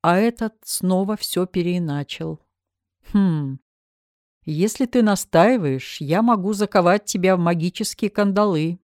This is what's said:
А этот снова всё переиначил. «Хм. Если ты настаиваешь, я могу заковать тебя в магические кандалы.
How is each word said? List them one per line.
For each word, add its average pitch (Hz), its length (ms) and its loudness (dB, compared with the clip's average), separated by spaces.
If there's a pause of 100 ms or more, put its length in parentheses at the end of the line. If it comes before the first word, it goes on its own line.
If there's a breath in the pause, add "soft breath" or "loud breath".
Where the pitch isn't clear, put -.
А 175 140 4
этот 226 380 0 (100)
снова 190 520 -2
всё - 300 -2
переиначил. 160 920 -4 (720)
«Хм. 156 460 -2 (840)
Если 190 420 -2
ты 247 160 2
настаиваешь, 185 1000 2
я 160 220 0
могу 214 320 0
заковать 196 500 2
тебя 185 320 0
в 180 40 -2
магические 175 720 -2
кандалы. 190 720 0 (120)